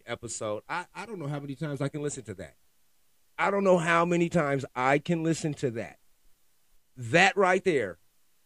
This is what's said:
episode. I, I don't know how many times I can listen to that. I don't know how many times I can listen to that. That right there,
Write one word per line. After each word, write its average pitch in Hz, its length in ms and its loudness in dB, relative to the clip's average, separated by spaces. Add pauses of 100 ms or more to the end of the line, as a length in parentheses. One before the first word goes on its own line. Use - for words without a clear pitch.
episode. 110 640 -8
I, 170 160 -8 (100)
I 180 100 -12
don't 214 140 -12
know 143 80 -8
how 143 140 -6
many 143 140 -12
times 143 260 -6
I 139 80 -2
can 147 120 -10
listen 139 220 -8
to 104 120 -10
that. 82 200 -16 (840)
I 180 140 2
don't 202 140 0
know 180 140 6
how 170 260 4
many 175 240 2
times 143 340 0 (100)
I 135 260 4
can 165 240 -2
listen 160 320 -2
to 131 160 -2
that. 107 260 -10 (1000)
That 156 400 2
right 190 300 4
there, 120 320 0 (480)